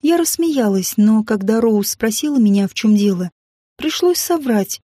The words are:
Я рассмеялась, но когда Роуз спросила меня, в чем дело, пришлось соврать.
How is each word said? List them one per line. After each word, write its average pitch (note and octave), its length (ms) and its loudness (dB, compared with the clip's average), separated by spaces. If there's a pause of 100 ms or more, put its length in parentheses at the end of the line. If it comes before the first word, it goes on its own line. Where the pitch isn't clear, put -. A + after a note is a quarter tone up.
Я E4 140 2
рассмеялась, C4+ 800 0
но G#3+ 280 4
когда A3 360 -2
Роуз G#3+ 300 0
спросила C4+ 480 -2
меня, G3+ 300 2
в - 60 -10
чем G#3+ 220 2
дело, F#3+ 340 0 (460)
пришлось F4 420 -2
соврать. C4 720 -2